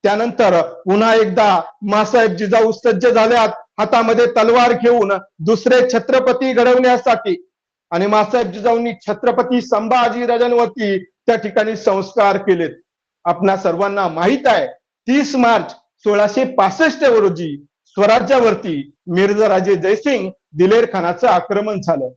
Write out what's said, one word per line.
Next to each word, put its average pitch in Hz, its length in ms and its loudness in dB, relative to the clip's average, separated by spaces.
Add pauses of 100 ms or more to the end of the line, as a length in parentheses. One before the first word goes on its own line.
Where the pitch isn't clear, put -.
त्यानंतर 208 580 2
पुन्हा 214 540 0
एकदा 202 460 2 (200)
मासाहेब 208 500 0
जिजाऊ 214 400 0
सज्ज 220 360 0
झाल्यात, 226 420 2 (300)
हातामध्ये 226 460 2
तलवार 233 480 2
घेऊन 220 380 2 (280)
दुसरे 247 540 2
छत्रपती 254 600 0
घडवण्यासाठी, 247 960 0 (420)
आणि 175 140 -2
मासाहेब 208 460 0
जिजाऊंनी 233 420 -2 (140)
छत्रपती 240 540 -2
संभाजीराजांवरती 233 1400 -2
त्या - 320 -2
ठिकाणी 208 400 -4
संस्कार 196 600 0
केलेत. 175 320 -2 (540)
आपणा 185 340 -2
सर्वांना 196 500 -4
माहित 202 400 -2
आहे, 180 200 2 (100)
तीस 285 580 -4
मार्च 233 360 0 (260)
सोळाशे 208 460 0
पासष्ट 254 600 0
रोजी 175 600 0 (200)
स्वराज्यावरती 208 1040 0 (160)
मिर्झा 196 420 0
राजे 190 260 0
जयसिंग 196 560 -2 (200)
दिलेर 190 420 2
खानाचं 175 340 -2
आक्रमण 202 540 -2
झालं 139 360 -4